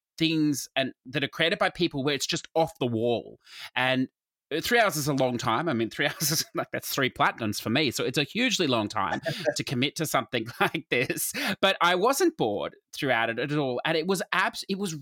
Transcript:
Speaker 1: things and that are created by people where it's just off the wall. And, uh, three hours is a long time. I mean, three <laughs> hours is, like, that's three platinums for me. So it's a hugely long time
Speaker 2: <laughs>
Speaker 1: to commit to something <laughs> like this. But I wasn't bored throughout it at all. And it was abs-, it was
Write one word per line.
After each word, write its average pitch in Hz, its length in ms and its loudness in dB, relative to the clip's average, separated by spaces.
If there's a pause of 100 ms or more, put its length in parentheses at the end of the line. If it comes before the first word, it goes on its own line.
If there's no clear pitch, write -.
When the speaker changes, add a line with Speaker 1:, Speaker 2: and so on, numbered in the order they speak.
(180)
Speaker 1:
things 156 560 2
and 135 180 0 (140)
that 131 160 -4
are 135 60 0
created 170 320 0
by 190 100 2
people 151 320 -2
where 143 140 0
it's - 100 -4
just - 300 -4
off 160 240 2
the 135 60 2
wall. 117 520 0 (380)
And, 131 320 2 (460)
uh, 160 60 -2
three 240 180 2
hours 196 180 4
is 147 120 -2
a 147 60 2
long 127 240 2
time. 123 300 0
I 156 40 0
mean, 113 160 0
three 143 180 -2
<laughs> - 20 2
hours - 220 -2
is, 156 140 0 (100)
like, 143 180 -2
that's - 200 -6
three 139 160 2
platinums 131 520 0
for 110 100 -4
me. 135 200 2
So 131 140 -2
it's 127 140 -2
a 147 40 4
hugely 202 440 0
long 113 200 2
time 101 360 -2 (160)
Speaker 2:
<laughs> 160 180 -2
Speaker 1:
to - 80 -4
commit 135 320 -2
to 160 80 -4
something 120 500 -2
<laughs> - 60 -4
like 180 300 -2
this. 131 420 0 (300)
But 196 180 4
I 175 140 4
wasn't 277 420 2
bored 101 400 -2 (180)
throughout 117 360 2
it 113 80 -4
at 139 180 -2
all. 131 300 0
And 160 100 2
it 160 100 0
was 185 140 0 (120)
abs-, 196 360 0
it 196 100 -2
was 185 240 -6